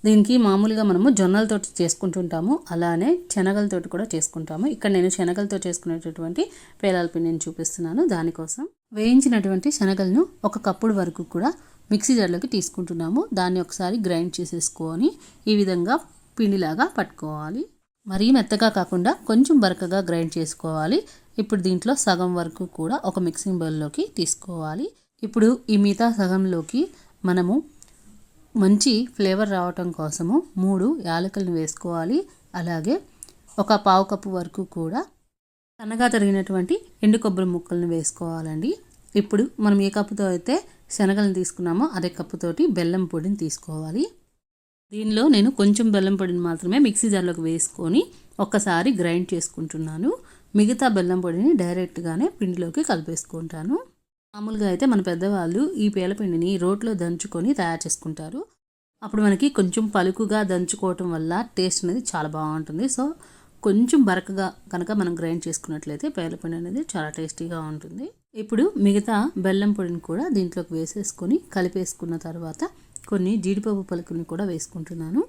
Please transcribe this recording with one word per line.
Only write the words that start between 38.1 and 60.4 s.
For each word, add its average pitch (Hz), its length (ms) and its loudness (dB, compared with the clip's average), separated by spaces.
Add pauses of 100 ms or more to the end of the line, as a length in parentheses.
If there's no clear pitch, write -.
ఇప్పుడు 208 240 2 (220)
మనం 202 200 6
ఏ 196 120 -2
కప్పుతో 202 340 -2
అయితే 247 240 -2 (400)
శనగలను 196 420 2
తీసుకున్నామో 180 480 0 (120)
అదే 170 200 -2
కప్పుతోటి 170 460 -2 (140)
బెల్లం 180 340 0
పొడిని 185 320 -2
తీసుకోవాలి. 160 600 -6 (880)
దీనిలో 214 280 0 (140)
నేను 208 140 6 (100)
కొంచెం 208 340 6
బెల్లం 196 260 4
పొడిని 175 280 -2
మాత్రమే 175 380 -2
మిక్సీ 220 280 2
జార్లోకి 175 320 0
వేసుకొని 165 560 0 (420)
ఒక్కసారి 196 460 2 (100)
గ్రైండ్ 175 320 0
చేసుకుంటున్నాను. 160 800 -4 (500)
మిగతా 240 360 4
బెల్లం 185 280 2
పొడిని 180 280 2 (100)
డైరెక్ట్గానే 175 640 -2 (140)
పిండిలోకి 180 500 -2
కలిపేసుకుంటాను. 165 880 -4 (560)
మామూలుగా 208 380 -4
అయితే 196 200 0
మన 202 160 4
పెద్దవాళ్ళు 180 560 0 (200)
ఈ 208 120 2
పేలపిండిని 185 560 -2 (120)
రోట్లో 202 380 0
దంచుకొని 170 480 -4 (120)
తయారు 165 240 -2
చేసుకుంటారు. 160 560 -8 (640)
అప్పుడు 214 220 0
మనకి 196 300 4
కొంచెం 202 380 0
పలుకుగా 202 460 0 (120)